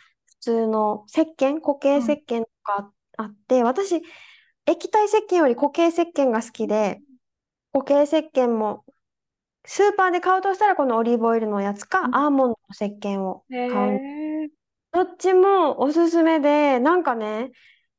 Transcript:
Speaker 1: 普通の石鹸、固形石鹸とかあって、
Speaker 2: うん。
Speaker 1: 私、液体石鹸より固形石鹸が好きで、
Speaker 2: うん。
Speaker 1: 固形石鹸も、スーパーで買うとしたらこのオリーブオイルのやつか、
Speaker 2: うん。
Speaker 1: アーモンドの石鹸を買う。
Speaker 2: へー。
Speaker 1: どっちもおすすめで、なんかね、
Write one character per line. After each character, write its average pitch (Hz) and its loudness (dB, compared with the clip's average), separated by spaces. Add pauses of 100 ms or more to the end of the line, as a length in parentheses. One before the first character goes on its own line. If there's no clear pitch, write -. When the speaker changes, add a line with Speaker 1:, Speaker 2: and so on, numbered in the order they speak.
(260)
Speaker 1:
普 - -20
通 226 -2
の 214 -2
石 - -2
鹸、 311 -2
固 285 -2
形 277 0
石 240 0
鹸 240 -6
と 226 -6 (160)
か 202 -6 (260)
あ 220 -8
っ 208 -14 (120)
て、 254 4
Speaker 2:
う - 4
ん。 - 2
Speaker 1:
私、 330 -2 (640)
液 330 -2
体 427 2
石 415 0 (120)
鹸 359 0
よ 320 4
り 240 2
固 277 -2
形 339 2
石 339 -2
鹸 277 0
が 220 -2
好 - -16
き 269 -6
で、 214 -2 (720)
Speaker 2:
う 277 0
ん。 269 -2
Speaker 1:
固 - -14
形 285 4
石 294 0
鹸 269 0
も、 214 -4 (800)
ス - -4
ー 403 4
パ 381 2
ー 359 0
で 349 -2
買 370 0
う 381 -2
と 392 -2
し 370 -6
た 427 2
ら 381 2
こ 285 0
の 233 0
オ 226 0
リ 240 2
ー - -2
ブ 226 -2
オ 226 2
イ 226 0
ル 220 -4
の 202 -2
や 202 -4
つ 208 -14
か、 381 -2
Speaker 2:
う 269 -4
ん。 254 -2
Speaker 1:
ア 285 2
ー - 2
モ 269 2
ン - 0
ド - -
の 226 -4 (160)
石 - -6 (160)
鹸 196 -6
を 190 -8
買 247 -6
う。 208 0
Speaker 2:
へ 302 -6
ー。 302 -14 (420)
Speaker 1:
ど 359 2
っ 359 -6
ち 370 0
も 370 4
お 269 0
す 339 2
す 330 2
め 320 2
で、 285 2
な 311 4
ん 359 2
か 254 -2
ね、 220 -8 (480)